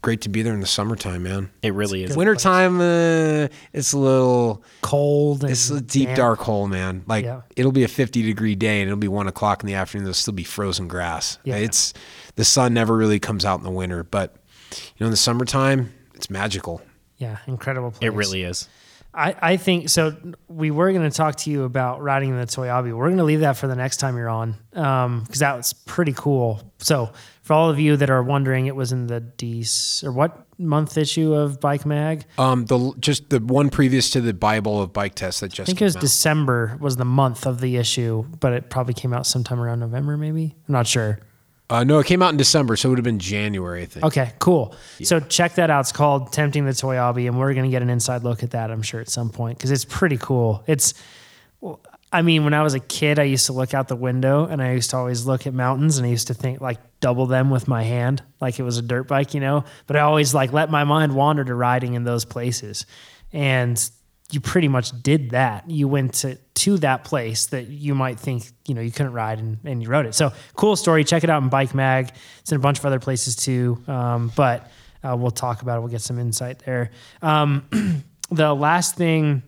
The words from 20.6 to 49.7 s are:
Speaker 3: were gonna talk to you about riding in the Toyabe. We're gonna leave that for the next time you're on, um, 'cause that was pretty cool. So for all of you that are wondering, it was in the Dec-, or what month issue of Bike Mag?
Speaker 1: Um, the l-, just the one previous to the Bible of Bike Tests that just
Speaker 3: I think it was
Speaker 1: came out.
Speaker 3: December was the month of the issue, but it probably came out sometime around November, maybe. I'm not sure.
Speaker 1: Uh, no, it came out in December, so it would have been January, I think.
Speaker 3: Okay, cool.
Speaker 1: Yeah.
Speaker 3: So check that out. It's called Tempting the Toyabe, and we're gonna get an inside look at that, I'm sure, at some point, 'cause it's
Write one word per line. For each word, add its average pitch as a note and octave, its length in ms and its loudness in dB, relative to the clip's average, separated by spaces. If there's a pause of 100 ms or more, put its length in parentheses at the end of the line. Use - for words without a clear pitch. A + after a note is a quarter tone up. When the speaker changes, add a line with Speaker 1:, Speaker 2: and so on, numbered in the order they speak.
Speaker 3:
were E3+ 240 2
gonna E3 160 2
talk D#3 280 0
to - 120 -6
you C#3+ 140 -2
about B2+ 380 -2
riding C#3 280 0
in C3 80 -2
the B2 80 -4
Toyabe. B2 500 -4
We're B2+ 140 0
gonna F#3 140 2
leave D#3 160 4
that C#3+ 180 2
for C#3+ 100 -4
the C3 80 -2
next B2+ 220 -4
time C3 180 -2
you're A#2 140 -4
on, A2+ 260 -2 (200)
um, B2+ 520 0
'cause - 120 -6
that C#3 180 2
was - 160 -6
pretty - 420 -2
cool. A#2+ 460 0 (160)
So B2 320 0 (320)
for - 120 0
all D#3+ 180 6
of C#3+ 80 0
you D3 180 4
that C3+ 140 4
are C3 100 4
wondering, C3 460 0
it C#3 80 -4
was B2+ 160 -4
in B2 160 -2
the A#2 120 -4
Dec-, A#2 840 -6
or C#3+ 80 -6
what D3 340 0 (140)
month D#3 360 0
issue D#3 380 2
of C#3+ 260 0
Bike D3 280 -2
Mag? D3 380 -2 (120)
Speaker 1:
Um, B2+ 280 2
the B2+ 120 2
l-, B2+ 220 -2
just - 320 -2
the C3+ 80 2
one C3 320 2
previous C3 400 2
to C3 100 0
the A#2 120 0
Bible G#2+ 460 0
of F#2 140 -2
Bike G2+ 220 -4
Tests - 260 -6
that G2 100 -8
just - 160 -8
Speaker 3:
I F#3 40 0
think F#3 100 0
it G#3+ 40 4
was F#3 100 4
Speaker 1:
came - 40 -10
out. - 20 -4
Speaker 3:
December C3 800 2
was C#3 180 -2
the B2+ 80 0
month C3 420 2
of B2 140 -4
the B2+ 160 0
issue, A#2 480 0 (140)
but B2+ 140 2
it B2 160 -4
probably B2+ 240 -2
came B2 200 -4
out B2 120 -4
sometime B2 340 -2
around A#2 200 -4
November, C3+ 380 -4
maybe. D#3 380 -4 (120)
I'm - 60 -2
not B2 120 4
sure. G#2+ 340 0 (520)
Speaker 1:
Uh, A#2+ 120 2
no, D3 160 8
it C#3 80 4
came F3+ 160 6
out F3+ 80 6
in D3+ 60 0
December, C3 380 4
so C3 120 0
it C3 40 4
would B2+ 60 4
have B2 60 0
been A2+ 160 0
January, F#2 640 -4
I - 20 -10
think. - 200 -8
Speaker 3:
Okay, C3+ 340 0
cool. D#3 360 2 (220)
Speaker 1:
Yeah. - 80 -8
Speaker 3:
So E3 140 4
check E3+ 360 0
that E3+ 140 4
out. C#3+ 120 4
It's B2+ 100 -4
called C#3+ 420 0
Tempting D3 320 0
the C3+ 60 0
Toyabe, B2 560 0
and B2 100 -2
we're C3+ 160 0
gonna C3 160 0
get B2+ 140 0
an B2 80 0
inside B2 320 -2
look A#2+ 180 -2
at A#2 100 -6
that, A2+ 200 -4
I'm A2 100 -6
sure, A2 200 -8
at A2 80 -14
some A#2 200 -4
point, A#2 300 -6
'cause B2+ 100 -4
it's C3+ 160 0